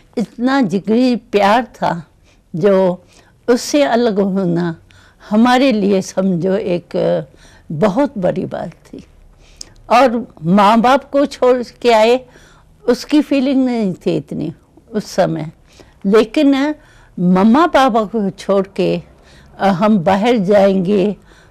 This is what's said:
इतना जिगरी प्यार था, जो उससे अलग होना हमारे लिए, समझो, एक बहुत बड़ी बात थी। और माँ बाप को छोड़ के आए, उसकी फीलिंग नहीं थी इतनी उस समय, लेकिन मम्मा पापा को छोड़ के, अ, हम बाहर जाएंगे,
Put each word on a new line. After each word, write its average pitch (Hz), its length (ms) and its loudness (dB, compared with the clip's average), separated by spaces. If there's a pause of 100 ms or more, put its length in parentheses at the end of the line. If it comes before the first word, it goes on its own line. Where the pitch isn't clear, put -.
(180)
इतना 262 440 -2
जिगरी 220 540 0
प्यार 208 480 0
था, 165 420 -8 (500)
जो 185 480 0 (440)
उससे 254 340 0
अलग 233 380 0
होना 175 560 -2 (540)
हमारे 247 420 2
लिए, 196 300 0
समझो, 190 540 -2
एक 185 300 -6 (840)
बहुत 214 460 -2
बड़ी 170 260 -4
बात - 240 -10
थी। - 380 -20 (840)
और 240 520 2
माँ 202 380 4
बाप 262 300 0
को 285 160 0
छोड़ 254 360 0
के 233 300 -2
आए, 233 340 2 (640)
उसकी 277 340 0
फीलिंग 269 440 0
नहीं 226 280 -2
थी 175 220 -4
इतनी 156 360 -8 (400)
उस 208 120 -4
समय, 160 460 -4 (560)
लेकिन 269 680 2 (460)
मम्मा 202 460 4
पापा 262 380 2
को 196 260 -4
छोड़ 196 360 -2 (100)
के, 175 260 -2 (560)
अ, 196 100 0
हम 208 300 2
बाहर 196 380 0
जाएंगे, 196 800 0 (340)